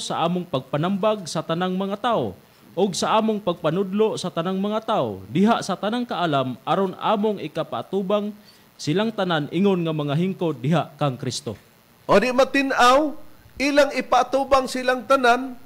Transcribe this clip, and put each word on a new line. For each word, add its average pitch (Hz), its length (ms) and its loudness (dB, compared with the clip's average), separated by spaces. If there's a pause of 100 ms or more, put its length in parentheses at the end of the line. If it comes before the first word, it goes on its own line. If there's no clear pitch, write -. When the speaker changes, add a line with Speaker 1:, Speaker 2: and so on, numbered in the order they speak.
Speaker 1:
sa 151 240 -2
among 175 240 -2
pagpanambag 185 800 -2
sa 160 160 -4
tanang 185 320 -2
mga 196 240 -4
tao, 165 320 -2 (460)
og 190 160 0
sa 190 240 2
among 214 240 0
pagpanudlo 185 720 0
sa 180 160 -8
tanang 180 240 -4
mga 208 320 -4
tao, 131 400 -2
diha 190 320 2
sa 190 160 -4
tanang 233 320 -4
kaalam, 143 560 0
aron 185 320 0
among 208 480 0
ikapaatubang 185 880 -4 (480)
silang 202 320 0
tanan 180 400 -2
ingon 185 320 2
nga 160 80 -2
mga 147 240 -2
hingkod 170 480 -2
diha 147 320 0
kang 135 240 -2
Kristo." 117 400 -8 (480)
Speaker 2:
O 156 80 4
di 220 160 4
matin-aw, 269 800 4 (480)
ilang 285 320 4
ipaatubang 262 800 2
silang 254 320 -2
tanan, 254 640 2